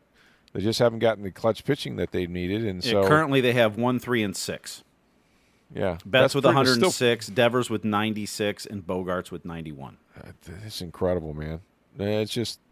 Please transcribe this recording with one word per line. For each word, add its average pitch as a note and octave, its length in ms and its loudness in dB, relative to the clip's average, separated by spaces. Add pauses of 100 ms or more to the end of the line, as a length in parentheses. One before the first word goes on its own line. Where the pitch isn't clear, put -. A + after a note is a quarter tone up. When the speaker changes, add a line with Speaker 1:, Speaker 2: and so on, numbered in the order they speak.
(540)
Speaker 1:
they F#2+ 80 -6
just G#2+ 180 0
haven't A#2 200 2
gotten A2 240 2
the F#2+ 80 -8
clutch - 340 -2
pitching C3+ 320 -4
that F2 140 -2
they F2+ 160 -2
needed. F2+ 380 -4
And F#2 180 -6
Speaker 2:
Yeah, A#2 80 0
Speaker 1:
so G2 160 4
Speaker 2:
currently D3+ 340 4
they B2 120 4
have A2+ 240 4
one, B2 220 0
three, A#2+ 240 -2
and G2+ 120 -4
six. - 500 -10 (880)
Speaker 1:
Yeah. F#2 320 -2
Speaker 2:
Betts C3 280 4
Speaker 1:
That's - 20 0
Speaker 2:
with C3+ 100 2
Speaker 1:
pretty, B2 80 8
still C#3 80 6
Speaker 2:
a B2+ 40 4
hundred B2 180 4
and F#3 100 4
six, A#2 340 0
Devers A#2 420 2
with G#2+ 140 -2
ninety-six, G#2 840 -2
and G2 200 -10
Bogaerts F#2 460 -4
with E2+ 120 -10
ninety-one. D#2 540 -12 (200)
Speaker 1:
Uh, - 140 -18 (140)
th-, E2+ 200 -14
it's G#2+ 160 -12
incredible, E2+ 520 -2
man. D#2 260 -8 (380)
It's G#2+ 340 -2
just, - 280 -4 (120)